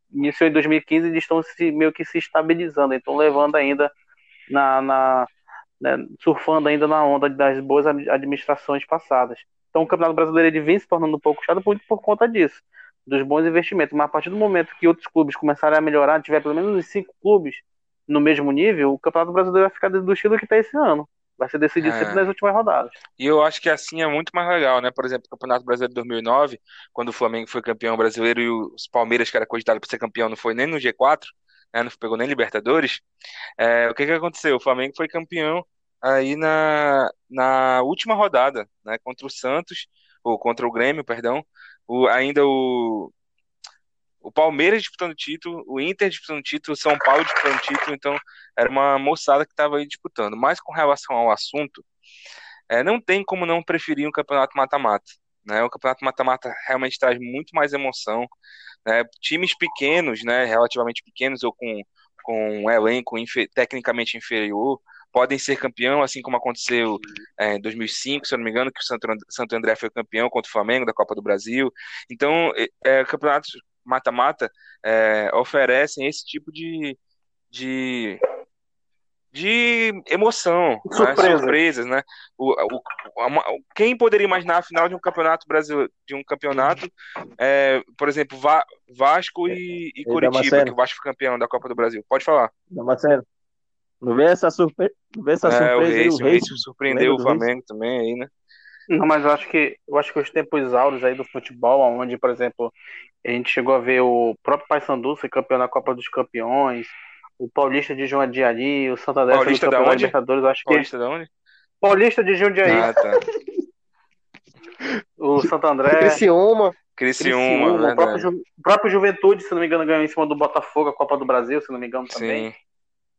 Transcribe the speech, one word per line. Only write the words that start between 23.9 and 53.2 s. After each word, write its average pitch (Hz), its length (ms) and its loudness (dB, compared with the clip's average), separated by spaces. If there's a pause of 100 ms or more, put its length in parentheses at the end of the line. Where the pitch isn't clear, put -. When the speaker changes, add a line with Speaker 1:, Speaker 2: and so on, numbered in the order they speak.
Speaker 2:
é 160 60 0
muito 151 260 -4
mais 175 160 -2
legal, 135 320 2
né? 123 100 -2
Por 131 140 -4
exemplo, 127 200 -6
o - 40 -20
Campeonato 123 340 -4
Brasileiro 123 280 -2
de 123 40 -20
dois 120 100 -6
mil 120 140 -6
e - 20 -4
nove, 127 380 0 (320)
quando 120 160 -6
o 117 60 -6
Flamengo 113 360 -4
foi 123 120 -6
campeão 113 340 -4
brasileiro 113 460 0
e 117 80 0
o 113 260 -6 (160)
Palmeiras, 117 400 0
que 120 60 -2
era 110 80 0
cogitado 113 340 -2
pra - 100 -16
ser 113 100 -6
campeão, 113 280 -4
não 110 80 -6
foi 113 180 -4
nem 127 140 -2
no 160 100 -6
G 127 140 -2
quatro, 139 380 0 (440)
né? 117 80 -2
Não 120 160 -6
pegou 113 200 -6
nem 123 100 -2
Libertadores. 123 720 -2 (580)
É, 117 320 2
o 117 40 -4
que 143 120 -4
que 151 60 -2
aconteceu? 160 460 -2
O - 20 -6
Flamengo 131 380 -2
foi 160 100 -4
campeão 165 580 -6 (380)
aí 135 320 0
na, 151 760 2 (200)
na 131 540 2
última 196 320 -2
rodada, 139 520 2 (160)
né? 110 180 -8
Contra 127 240 -14
o 131 40 -14
Santos, 156 580 -6 (340)
ou 113 160 -4
contra 120 300 -4
o 113 40 -4
Grêmio, 131 340 -2
perdão. 117 360 -4 (460)
O, 127 200 4
ainda 139 380 4
o, 123 680 0 (1080)
o 160 100 -18
Palmeiras 160 520 2
disputando 170 340 -10
título, 165 500 -12
o 135 140 -8
Inter 190 300 -2
disputando 151 340 -10
título, 147 300 -8
o 139 40 -6
São 147 200 0
Paulo 143 260 2
disputando - 380 0
título, 143 340 -6
então 143 220 -4 (400)
era 120 120 2
uma 135 300 2
moçada 143 460 0
que - 100 -14
tava 147 220 0
aí 147 100 -4
disputando. - 480 -8
Mas 139 240 0
com 160 140 -18
relação 143 420 0
ao 117 160 2
assunto, 143 500 -6 (840)
é, 120 160 0
não 208 160 0
tem 196 240 -2